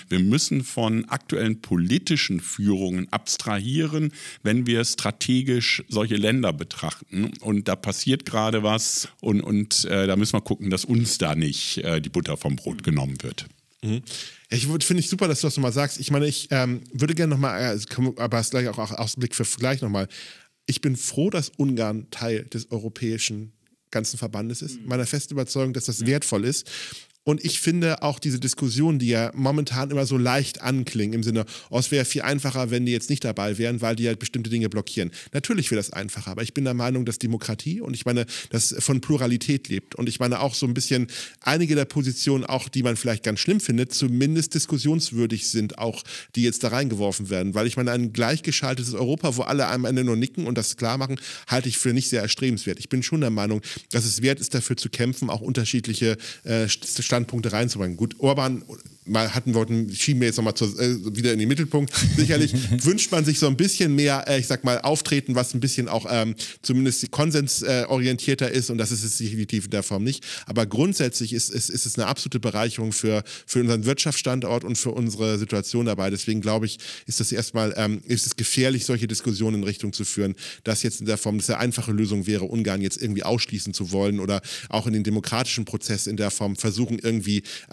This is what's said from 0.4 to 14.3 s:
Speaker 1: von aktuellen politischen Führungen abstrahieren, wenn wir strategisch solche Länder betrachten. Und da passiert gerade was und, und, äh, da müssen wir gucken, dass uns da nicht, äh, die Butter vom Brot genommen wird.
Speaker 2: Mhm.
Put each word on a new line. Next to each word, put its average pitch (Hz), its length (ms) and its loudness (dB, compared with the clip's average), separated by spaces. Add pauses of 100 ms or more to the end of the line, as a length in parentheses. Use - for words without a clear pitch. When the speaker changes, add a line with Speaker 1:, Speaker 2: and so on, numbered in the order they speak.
Speaker 1:
von 110 420 0
aktuellen 110 540 -2
politischen 92 800 0
Führungen 95 720 0
abstrahieren, 147 1000 -2 (300)
wenn 120 240 2
wir 117 180 4
strategisch 123 1040 0
solche 107 280 0
Länder 107 360 2
betrachten. 82 880 -6
Und 104 280 0
da 98 80 2
passiert - 480 -2
gerade 110 380 0
was 107 460 0 (120)
und, 104 200 2
und, 104 460 0
äh, 98 200 2
da 95 100 4
müssen 101 180 4
wir 104 60 2
gucken, - 300 -2
dass 92 140 0
uns 117 340 2
da 78 160 2
nicht, 76 440 -2
äh, 80 220 0
die 78 80 -6
Butter 78 280 -2
vom 69 200 -2
Brot - 260 -8
genommen 67 400 0
wird. - 240 -8 (360)
Speaker 2:
Mhm. 113 200 -2 (480)